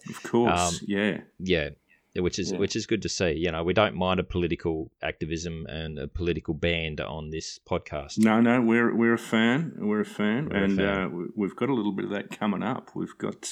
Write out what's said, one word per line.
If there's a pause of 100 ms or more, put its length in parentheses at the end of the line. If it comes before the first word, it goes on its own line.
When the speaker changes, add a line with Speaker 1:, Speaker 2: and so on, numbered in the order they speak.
Speaker 1:
Of
course,
Speaker 2:
um, (120)
Speaker 1:
yeah. (180)
Speaker 2:
yeah, (460)
which
is,
Speaker 1:
Yeah.
Speaker 2:
which
is
good
to
see.
You
know,
we
don't
mind
a
political (120)
activism
and
a
political
band
on
this
podcast.
Speaker 1:
No,
no,
we're,
we're
a
fan.
We're
a
fan,
Speaker 2:
We're
a
Speaker 1:
and,
Speaker 2:
fan.
Speaker 1:
uh,
we, (100)
we've
got
a
little
bit
of
that
coming
up.
We've
got,